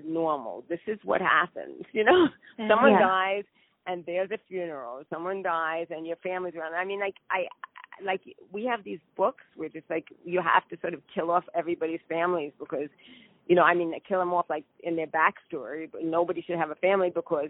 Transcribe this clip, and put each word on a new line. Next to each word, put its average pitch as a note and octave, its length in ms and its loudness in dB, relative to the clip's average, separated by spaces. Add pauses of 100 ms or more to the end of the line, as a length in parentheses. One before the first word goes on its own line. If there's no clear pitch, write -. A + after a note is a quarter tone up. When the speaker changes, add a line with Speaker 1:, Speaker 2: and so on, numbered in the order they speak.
Speaker 1:
normal. D3 640 -2
This E3 180 -6
is G#3+ 180 -4
what F#3+ 180 2
happens, - 680 0
<laughs> - 40 -20
you G#3+ 120 2
know? F4 220 8 (340)
Speaker 2:
Mm-hmm. G#3+ 80 -4
Speaker 1:
Someone A3 240 4
Speaker 3:
Yeah. G3 140 6
Speaker 1:
dies, F#3+ 380 0 (420)
and F3+ 180 -6
there's F3+ 260 -4
a G#3+ 160 -6
funeral. D3 600 -8
Someone F3+ 340 -6
dies, E3 460 -2
and D#3+ 180 -10
your E3 100 -6
family's F3+ 380 -6
around." D#3+ 200 -8
I F3+ 100 -2
mean, G3 160 -6
like, G3 140 -4 (160)
I, F#3+ 160 -2 (580)
like, F#3+ 160 -4 (320)
we G#3 140 -6
have A3+ 180 -4
these G3 160 -10 (160)
books G3+ 280 0 (120)
where D#3 140 -8
just, - 180 -16
like, E3 200 -4 (140)
you E3+ 200 -2
have E3 260 2
to E3+ 140 -14
sort F3 100 -4
of E3+ 80 -10 (140)
kill E3 160 -2
off F3 140 2 (100)
everybody's E3 460 -2 (100)
families E3 480 0
because, C#3+ 320 -6 (580)
you F3+ 80 8
know, F3 60 8
I E3 120 8
mean, E3+ 160 0
they - 160 -8
kill F#3+ 140 0
them F3+ 140 0
off, F3 160 4
like, D3+ 140 -6 (200)
in E3+ 100 -2
their D#3+ 120 -2
backstory, D#3 840 -2
but - 140 -12
nobody E3+ 380 0
should F3 160 -6
have D#3 120 -2
a D3+ 60 -8
family F#3 360 4
because D#3 380 -2